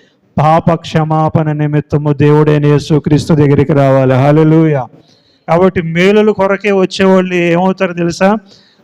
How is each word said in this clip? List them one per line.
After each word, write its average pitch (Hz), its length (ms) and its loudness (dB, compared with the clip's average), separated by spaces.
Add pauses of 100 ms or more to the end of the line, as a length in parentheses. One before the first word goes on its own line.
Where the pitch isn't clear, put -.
(380)
పాప 165 360 0
క్షమాపణ 156 800 -2
నిమిత్తము 147 600 -2
దేవుడైన 147 540 2
యేసుక్రీస్తు 147 680 0
దగ్గరికి 143 380 2
రావాలి. 135 420 2
హల్లెలూయా. 151 720 2 (600)
కాబట్టి 180 340 0
మేలుల 190 480 0
కొరకే 196 420 -2
వచ్చేవాళ్ళు 185 600 0
ఏమవుతారో 180 580 -2
తెలుసా? 175 440 -2 (480)